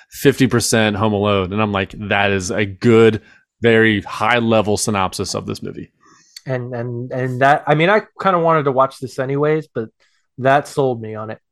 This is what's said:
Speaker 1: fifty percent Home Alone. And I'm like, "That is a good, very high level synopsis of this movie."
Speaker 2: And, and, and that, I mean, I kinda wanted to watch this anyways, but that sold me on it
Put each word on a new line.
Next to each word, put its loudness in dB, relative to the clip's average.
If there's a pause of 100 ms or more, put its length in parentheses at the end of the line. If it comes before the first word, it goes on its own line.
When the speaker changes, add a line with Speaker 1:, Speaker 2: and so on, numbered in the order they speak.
(100)
Speaker 1:
fifty 2
percent 0
Home 0
Alone. 0
And -2
I'm -2
like, -4 (160)
"That 2
is -2
a -2
good, 4 (400)
very 4
high 0
level 2
synopsis -4
of -6
this -10
movie." -14 (540)
Speaker 2:
And, -8
and, -10
and -4
that, 4
I 2
mean, 2
I 2 (220)
kinda 2
wanted 2
to 0
watch 0
this -12
anyways, -2
but -8 (480)
that 2
sold -2
me -12
on -10
it -14 (140)